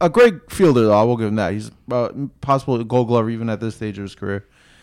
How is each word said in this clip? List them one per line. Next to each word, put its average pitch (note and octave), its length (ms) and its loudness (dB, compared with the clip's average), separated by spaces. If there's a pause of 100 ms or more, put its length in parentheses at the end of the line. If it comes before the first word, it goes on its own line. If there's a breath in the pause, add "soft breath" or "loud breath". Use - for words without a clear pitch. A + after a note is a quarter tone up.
a F3 80 0
great A3+ 400 2
fielder, C#3+ 320 4
though. G#2 160 4
I G#2+ 60 4
will A#2+ 120 0
give A2+ 120 -4
him G#2+ 80 -2
that. F#2+ 160 -2
He's, G#2+ 180 -10 (200)
uh, A#2+ 180 -2 (320)
possible C3+ 440 -2
Gold B2 240 0
Glover A#2 220 0
even A2+ 180 -6
at G#2+ 120 -6
this A2+ 160 -8
stage G#2+ 220 -10
of G2+ 40 -10
his G2 140 -14
career. G2 300 -8 (360 soft breath)